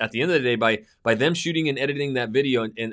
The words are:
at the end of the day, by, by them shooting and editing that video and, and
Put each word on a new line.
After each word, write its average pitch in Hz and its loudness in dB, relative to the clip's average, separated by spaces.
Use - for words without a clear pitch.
at 110 -4
the 113 -4
end 165 0
of 156 2
the 123 0
day, 120 2
by, 113 2
by 113 4
them 139 2
shooting 160 -2
and 135 -2
editing 139 -2
that 120 -2
video 127 2
and, 110 -8
and 113 -6